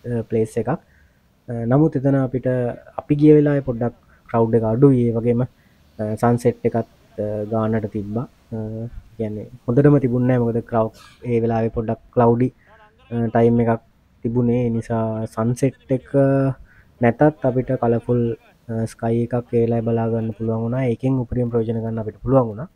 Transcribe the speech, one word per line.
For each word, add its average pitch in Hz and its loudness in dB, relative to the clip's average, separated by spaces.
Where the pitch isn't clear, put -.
අ, 120 -4
ප්ලේස් 113 -2
එකක්. 113 -2
අ, - -4
නමුත් 147 2
එතන 135 2
අපිට 127 -2
අපි - -2
ගිය 151 8
වෙලාවේ 147 4
පොඩ්ඩක් 120 -4
ක්‍රවුඩ් 113 2
එක 110 2
අඩුයි. 120 4
ඒ 113 -2
වගේම, 117 0
අ, 123 -2
සන්සෙට් 120 0
එකත්, 120 0
අ, 117 -2
ගානට 110 -2
තිබ්බා. 104 -6
අ, - -14
කියන්නේ 107 -8
හොඳටම 139 4
තිබුණේ 123 0
නැහැ. 123 2
මොකද 117 -2
ක්‍රවුඩ් 110 -2
ඒ 120 0
වෙලාවේ 113 0
පොඩ්ඩක් 113 -6
ක්ලවුඩි, 120 2
අ, 117 -2
ටයිම් 117 4
එකක් 117 0
තිබුණේ. 120 0
ඒ 117 0
නිසා 110 -4
සන්සෙට් 123 -4
එක 131 -4
නැතත් 139 2
අපිට 127 0
කලර්ෆුල්, 120 0
අ, 113 -4
ස්කයි 117 -2
එකක් 120 -6
ඒ 117 2
වෙලාවේ 117 0
බලා 117 -2
ගන්න 110 -4
පුළුවන් 113 -4
වුණා. 120 -4
ඒකෙන් 131 -2
උපරිම 123 -4
ප්‍රයෝජන 113 -2
ගන්න 113 -6
අපිට 107 -10
පුළුවන් 123 2
වුණා. 110 -10